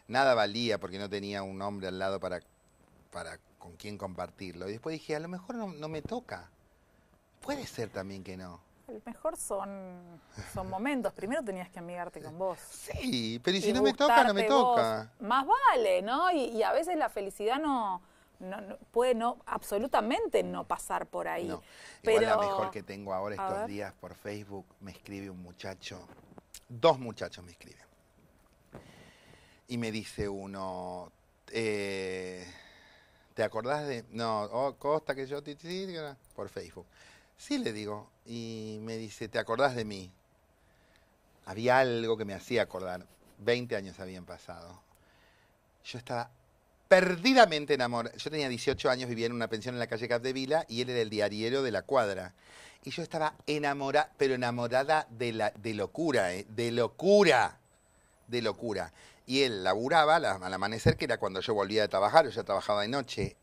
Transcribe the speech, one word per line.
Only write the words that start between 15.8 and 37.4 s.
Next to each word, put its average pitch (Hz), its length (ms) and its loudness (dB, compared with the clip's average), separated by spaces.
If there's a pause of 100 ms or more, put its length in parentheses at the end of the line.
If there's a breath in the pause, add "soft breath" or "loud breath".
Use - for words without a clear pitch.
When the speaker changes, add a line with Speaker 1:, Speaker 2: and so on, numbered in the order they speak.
Speaker 2:
¿no? 269 300 2
Y, 285 180 2
y 220 140 0
a 190 100 2
veces 330 240 0
la 269 100 2
felicidad 208 500 -2
no, 240 440 -2 (380 soft breath)
no, 185 200 -10
no, 202 160 -12 (160)
puede 247 240 4
no, 233 300 0
absolutamente 233 960 0
no 180 240 -6
pasar 175 380 -4
por 170 240 -6
ahí. 170 180 -4
Speaker 1:
No. - 140 -8 (420 loud breath)
Igual 226 220 6
la 214 100 4
Speaker 2:
Pero 208 60 4
Speaker 1:
mejor 190 300 0
que 101 120 -10
tengo 98 300 -8
ahora 98 260 -2
Speaker 2:
a 98 60 -4
Speaker 1:
estos 196 140 -2
Speaker 2:
ver. 220 100 -4
Speaker 1:
días 101 240 -6
por - 200 -16
Facebook, 101 520 -12 (160)
me 98 100 -14
escribe 98 380 -12
un 90 120 -14
muchacho, 90 640 -14 (640)
dos 131 320 4
muchachos 107 460 -10
me 87 60 -20
escriben. - 340 -20 (1800 loud breath)
Y 123 100 -4
me 113 140 -2
dice 107 360 -6
uno, 92 840 -8 (400)
eh, 95 960 -4 (880 loud breath)
"¿Te 113 100 0
acordás 123 440 -2
de?". 120 220 -6
No, 110 340 -2
"Oh, 123 340 -2
Costa, 147 380 -2
que 135 120 -6
yo, 143 140 -8
ti, 147 140 -12
ti, 180 320 -8
ti", 185 60 -10 (420)
por 98 140 -8
Facebook. 87 360 -14 (520 loud breath)
"Sí", - 200 -4